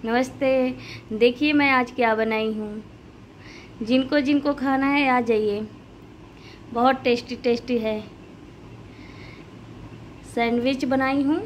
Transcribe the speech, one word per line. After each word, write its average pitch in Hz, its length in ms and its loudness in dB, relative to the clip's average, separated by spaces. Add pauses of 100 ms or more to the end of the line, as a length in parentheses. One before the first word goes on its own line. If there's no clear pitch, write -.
नमस्ते। 254 440 0 (640)
देखिए 247 380 4
मैं 285 180 6
आज 247 200 4
क्या 226 240 2
बनाई 220 380 0
हूँ, 214 300 -8 (1000)
जिनको 262 380 2
जिनको 285 340 2
खाना 269 320 0
है 285 220 4
आ 247 120 4
जाइए, 214 400 2 (1120)
बहुत 254 320 4
tasty 240 340 0
tasty 240 400 0
है। 220 200 -2 (2250)
Sandwich 240 520 0
बनाई 269 360 2
हूँ। 302 240 2